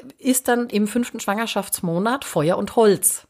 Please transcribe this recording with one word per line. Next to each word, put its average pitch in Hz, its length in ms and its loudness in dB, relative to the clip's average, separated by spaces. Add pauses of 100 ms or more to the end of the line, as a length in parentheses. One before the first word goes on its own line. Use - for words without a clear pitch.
(180)
ist - 300 0
dann 240 200 0
im 208 180 2
fünften 240 320 -4
Schwangerschaftsmonat 202 1080 -2
Feuer 165 320 0
und 202 180 -6
Holz - 540 4